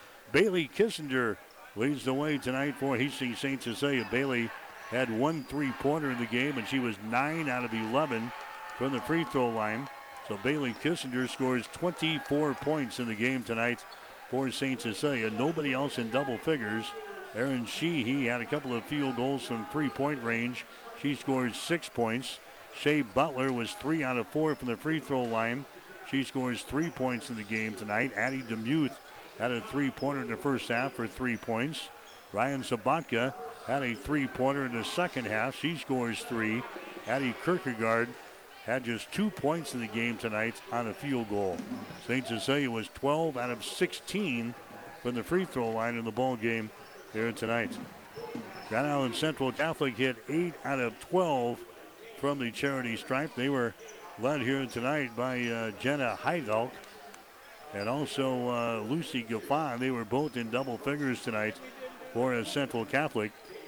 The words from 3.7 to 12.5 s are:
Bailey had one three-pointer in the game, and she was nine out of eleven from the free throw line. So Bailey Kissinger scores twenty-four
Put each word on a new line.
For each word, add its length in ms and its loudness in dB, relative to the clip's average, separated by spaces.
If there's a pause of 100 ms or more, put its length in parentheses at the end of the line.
Bailey 380 2 (400)
had 200 2
one 340 2
three-pointer 680 0
in 80 -2
the 60 0
game, 320 2
and 100 -2
she 120 2
was 160 2 (140)
nine 380 2
out 160 0
of 100 -2
eleven 580 2 (460)
from 140 0
the 100 0
free 220 2
throw 260 2
line. 380 0 (400)
So 160 -2
Bailey 300 2 (100)
Kissinger 460 0
scores 420 2
twenty-four 840 2